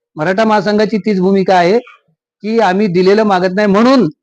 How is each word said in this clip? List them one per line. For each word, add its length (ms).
मराठा 280
महासंघाची 540
तीच 220
भूमिका 360
आहे 240
की 180
आम्ही 280
दिलेलं 360
मागत 320
नाही, 120
म्हणून 420